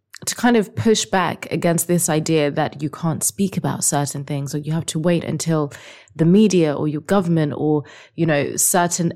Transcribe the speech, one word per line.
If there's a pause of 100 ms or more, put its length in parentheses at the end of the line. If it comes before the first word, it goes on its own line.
(260)
to
kind
of
push
back
against
this
idea
that
you
can't
speak
about
certain
things,
or
you
have
to
wait
until (420)
the
media
or
your
government
or, (300)
you
know,
certain